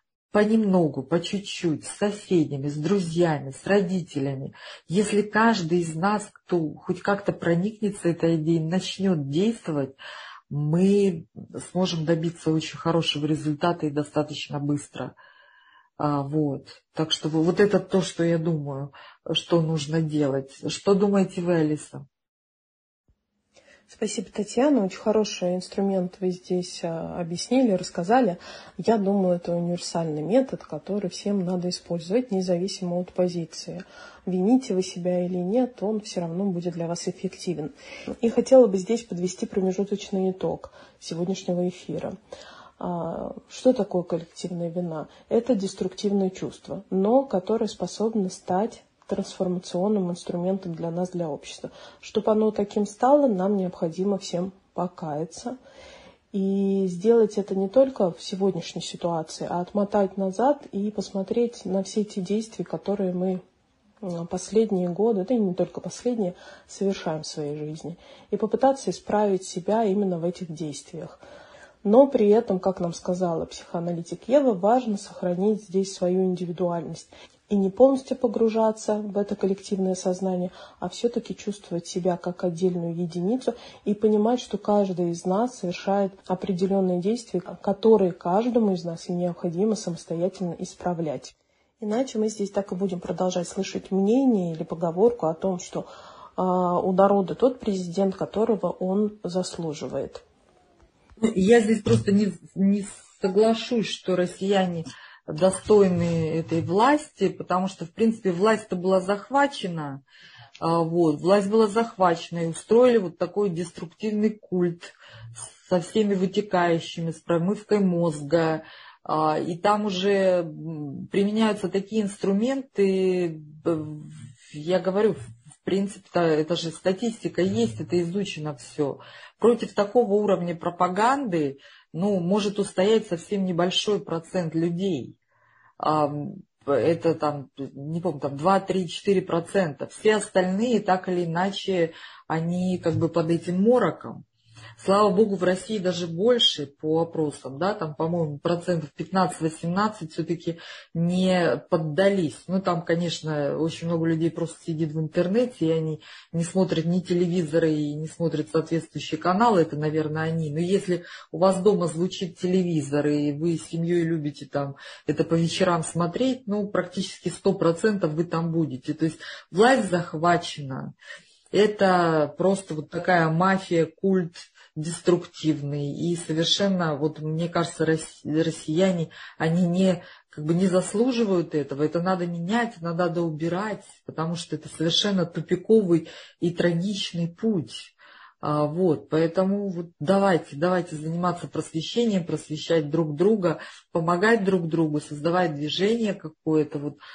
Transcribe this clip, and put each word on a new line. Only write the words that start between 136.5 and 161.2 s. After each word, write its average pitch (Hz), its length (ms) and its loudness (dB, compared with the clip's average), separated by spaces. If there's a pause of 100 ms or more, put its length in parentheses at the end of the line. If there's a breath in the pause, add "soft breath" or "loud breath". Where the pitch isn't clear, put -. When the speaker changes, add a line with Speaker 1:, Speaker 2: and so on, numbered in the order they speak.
Speaker 1:
это 156 500 2
там, 147 420 -4
не 143 440 -8
помню, 156 180 -2
там 139 180 -4
два, 185 220 4
три, 185 280 -2
четыре 190 340 0
процента. 170 640 -2
Все - 280 2
остальные, 202 640 2
так 185 280 0
или 175 160 0
иначе, 175 680 0 (340 loud breath)
они 175 500 -2
как 165 180 -2
бы 160 140 2
под 160 220 0
этим 175 300 0
мороком. - 640 2 (520 loud breath)
Слава 202 340 4
богу, 196 240 4
в 175 80 -4
России 185 340 0
даже 180 300 -2
больше 208 580 2
по 156 360 -2
опросам, 147 580 -4
да, 196 160 0
там, 160 180 -6
по-моему, 160 460 -2
процентов 170 540 -2
пятнадцать-восемнадцать 175 1200 -2
все-таки 165 440 -4 (380 loud breath)
не 175 640 2 (120)
поддались. 160 680 2 (100)
Ну, 190 140 0
там, 170 220 0
конечно, 156 760 -2
очень 165 300 -4
много 165 200 0
людей 165 240 2
просто 165 320 -6
сидит 156 280 -2
в 160 80 -4
интернете, 180 680 0
и 160 40 4
они 156 300 -2 (300 loud breath)
не 170 120 -2
смотрят 170 420 0
ни 175 140 2
телевизора, 170 680 2
и 151 240 0
не 156 140 -6
смотрят 156 420 -4
соответствующие 160 680 -2
каналы, 190 420 4
это, 151 140 0
наверное, 156 480 -2
они. 160 280 -2
Но 151 80 -4
если 175 460 0 (260 loud breath)